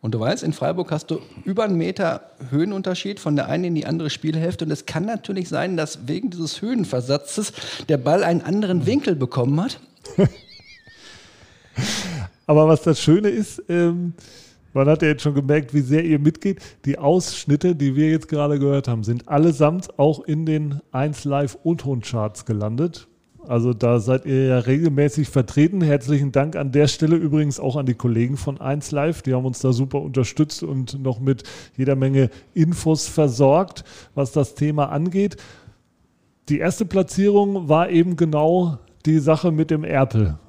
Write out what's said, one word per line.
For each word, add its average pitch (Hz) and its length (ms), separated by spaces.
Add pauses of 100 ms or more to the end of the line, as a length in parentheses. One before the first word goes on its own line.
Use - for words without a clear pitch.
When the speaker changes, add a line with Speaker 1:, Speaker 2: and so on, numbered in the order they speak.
Speaker 1:
Und 113 140
du 113 60
weißt, 127 220
in 160 100
Freiburg 165 380
hast 151 220
du - 80 (240)
über 196 200
einen 196 120
Meter 175 460 (280)
Höhenunterschied 190 720
von 147 160
der 143 120
einen 170 160
in 170 120
die 151 100
andere 156 240
Spielhälfte. 160 540
Und 156 80
es 143 140
kann 165 180
natürlich 208 440
sein, 180 280
dass 147 320
wegen 185 220
dieses 165 300
Höhenversatzes 170 920 (360)
der 147 100
Ball 151 260
einen 170 180
anderen 185 440
Winkel 233 280
bekommen 135 480
hat. 254 160 (380)
Speaker 2:
<laughs> - 120 (2250)
Aber 156 200
was 160 160
das 160 180
Schöne 202 280
ist, - 400
ähm, 170 460 (580)
man 135 160
hat 156 140
ja 156 60
jetzt 147 140
schon 147 120
gemerkt, 139 400
wie 147 60
sehr 147 240
ihr 156 140
mitgeht. 160 420 (240)
Die 139 140
Ausschnitte, 160 760
die 139 220
wir 156 140
jetzt 156 180
gerade 147 300
gehört 139 300
haben, 113 160
sind 120 240
allesamt 156 680
auch 151 220
in 160 260
den 151 340 (120)
eins 143 320
Live 139 400
O-Ton-Charts 123 840
gelandet. 117 600 (400)
Also 120 260
da 117 260
seid 131 280
ihr 135 200
ja 127 120
regelmäßig 143 680
vertreten. 156 520
Herzlichen 143 520
Dank 143 220
an 143 160
der 147 160
Stelle 160 300
übrigens 151 420
auch 139 180
an 139 100
die 123 80
Kollegen 120 420
von 139 240
eins 143 300
Live. 151 320
Die 131 120
haben 127 120
uns 127 140
da 131 120
super 135 300
unterstützt 147 600
und 135 400
noch 127 160
mit 131 260 (320)
jeder 135 200
Menge 135 320 (260)
Infos 160 540
versorgt, 143 760 (300)
was 139 180
das 143 220
Thema 147 360
angeht. 180 460 (1120)
Die 147 80
erste 190 260
Platzierung 196 840
war 165 180
eben 175 280
genau 160 600 (280)
die 156 120
Sache 156 320
mit 156 200
dem 156 140
Erpel. 113 540 (100)